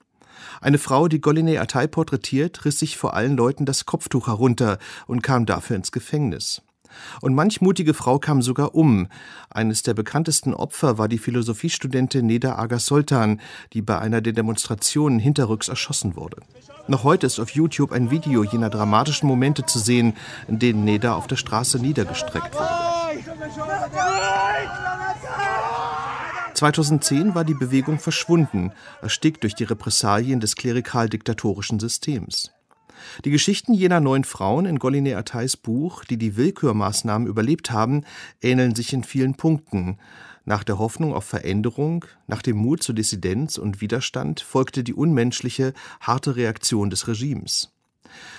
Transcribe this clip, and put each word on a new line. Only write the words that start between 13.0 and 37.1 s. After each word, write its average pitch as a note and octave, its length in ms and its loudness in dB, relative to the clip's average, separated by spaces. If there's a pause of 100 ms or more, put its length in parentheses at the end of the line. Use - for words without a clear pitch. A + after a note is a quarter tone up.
die A2 100 -2
bei G#2 160 0
einer A2+ 220 0
der A2+ 120 0
Demonstrationen A2+ 840 0
hinterrücks A2+ 480 2
erschossen - 480 -4
wurde. D#2 220 -12 (500)
Noch B2+ 160 2
heute E3 240 4
ist - 120 -2
auf A#2+ 120 -6
YouTube D3 400 0
ein A#2+ 180 0
Video C#3 340 2
jener A2 280 0
dramatischen A2 560 2
Momente C3 400 2
zu - 100 0
sehen, A#2 380 4 (320)
in A2 100 -2
denen A2 260 2
Neda G#2+ 300 2
auf F2+ 140 -4
der C3+ 80 -2
Straße B2 420 -2
niedergestreckt A#2+ 800 -4
wurde. E4 140 -2 (3750)
Zweitausendzehn D3+ 800 2
war E3 100 0
die D#3 80 0
Bewegung C3+ 460 0
verschwunden, D3+ 720 2 (320)
erstickt D#3 400 0
durch G#2+ 100 0
die - 100 -4
Repressalien A2+ 760 0
des A2 160 -2
klerikal-diktatorischen A2+ 1200 -2
Systems. - 720 -6 (720)
Die C#3+ 60 -2
Geschichten F#3+ 440 2
jener F3+ 280 6
neun C3+ 240 4
Frauen A#2 400 0
in E3+ 120 0
Golinay C3+ 380 0
Attais A#2 400 -4
Buch, C#3 480 -4
die B2 140 -4
die A2 180 -2
Willkürmaßnahmen A2 960 0